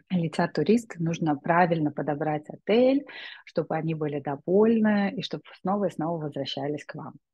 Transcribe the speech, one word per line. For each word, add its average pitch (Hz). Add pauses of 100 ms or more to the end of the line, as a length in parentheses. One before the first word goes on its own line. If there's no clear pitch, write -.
(100)
летят 175
туристы, 202
нужно 165
правильно 165
подобрать 151
отель, 254 (380)
чтобы 160
они 160
были 151
довольны 202
и 175
чтобы - (160)
снова 202
и 165
снова 160
возвращались 143
к -
вам. - (200)